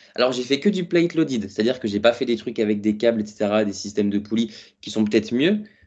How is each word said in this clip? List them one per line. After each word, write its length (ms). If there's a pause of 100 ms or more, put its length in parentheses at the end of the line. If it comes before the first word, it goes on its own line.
(140)
Alors, 180
j'ai 100
fait 180
que 80
du 160
plate 300
loaded, 360
c'est-à-dire 300
que 80
j'ai 120
pas 120
fait 120
des 120
trucs 220
avec 220
des 160
câbles, 260
et 40
cetera, 380
des 80
systèmes 380
de 80
poulies 320 (300)
qui 100
sont 140
peut-être 300
mieux, 260 (260)